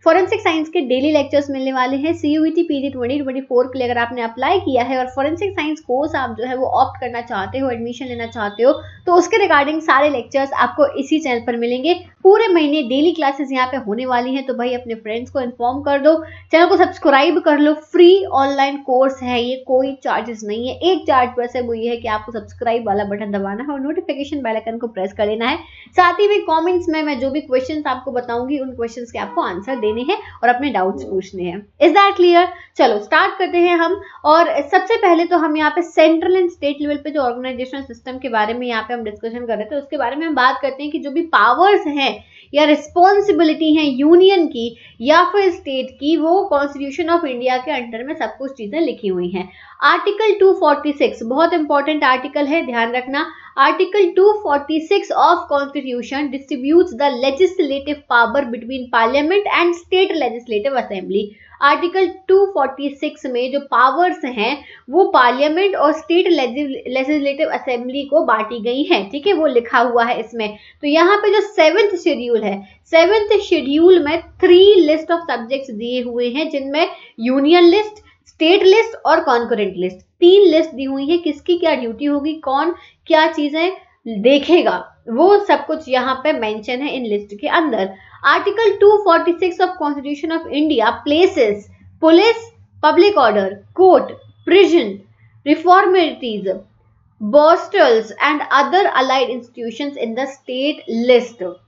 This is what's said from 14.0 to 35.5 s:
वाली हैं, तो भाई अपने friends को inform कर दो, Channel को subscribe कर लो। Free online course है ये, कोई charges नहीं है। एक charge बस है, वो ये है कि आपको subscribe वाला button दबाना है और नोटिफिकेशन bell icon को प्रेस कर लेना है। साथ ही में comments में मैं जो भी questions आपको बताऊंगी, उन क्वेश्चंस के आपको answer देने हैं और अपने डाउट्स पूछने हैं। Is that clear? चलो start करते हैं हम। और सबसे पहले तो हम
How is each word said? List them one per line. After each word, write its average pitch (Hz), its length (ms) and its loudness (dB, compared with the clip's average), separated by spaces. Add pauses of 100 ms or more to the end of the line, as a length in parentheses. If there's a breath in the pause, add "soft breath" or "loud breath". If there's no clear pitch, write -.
वाली 247 280 -2
हैं, 269 120 -4
तो 262 80 -6
भाई 240 200 -4
अपने 233 220 -8
friends 226 360 -10
को 285 80 -4
inform 247 420 -4
कर 285 180 -2
दो, 311 240 4 (280 loud breath)
Channel 330 140 6
को 370 120 2
subscribe 320 600 2
कर 302 180 2
लो। 294 160 4
Free 349 520 6
online 277 520 0
course 262 460 0
है 247 200 -2
ये, 254 120 -4
कोई 269 480 -2
charges 226 400 -6
नहीं 220 240 -6
है। - 80 -8
एक 330 320 0
charge 254 220 2 (100)
बस 240 160 -6
है, 247 60 -4
वो 233 120 -6
ये 226 160 -4
है 240 80 -4
कि 233 100 -10
आपको 220 240 -6
subscribe 233 560 -6
वाला 202 160 -2
button 202 280 -6
दबाना 202 320 -6
है 294 60 -8
और 285 100 -6
नोटिफिकेशन 294 580 -6
bell 233 180 -4
icon 226 220 -8
को 233 100 -8
प्रेस 196 260 -8
कर 208 140 -2
लेना 226 200 -4
है। 311 100 -2 (340 loud breath)
साथ 359 220 4
ही 403 140 2
में 415 140 2
comments 339 480 0
में 311 140 -2
मैं 285 160 -4
जो 269 100 -4
भी 302 120 -4
questions 277 460 -4
आपको 254 240 -6
बताऊंगी, 240 480 -4
उन 262 100 -6
क्वेश्चंस 233 420 -10
के - 80 -10
आपको 208 220 -6
answer 214 340 -6
देने 220 220 -2
हैं 302 200 -4 (260 loud breath)
और 240 60 4
अपने 254 200 0
डाउट्स 190 340 -2
पूछने 190 400 -8
हैं। 180 240 -10 (160)
Is 311 100 4
that 403 240 4
clear? 349 300 4 (300 loud breath)
चलो 226 220 2
start - 400 0
करते 349 180 -2
हैं 349 180 4
हम। 339 260 -2 (240 loud breath)
और 302 360 4
सबसे 381 360 0
पहले 349 280 2
तो 339 120 0
हम 311 200 0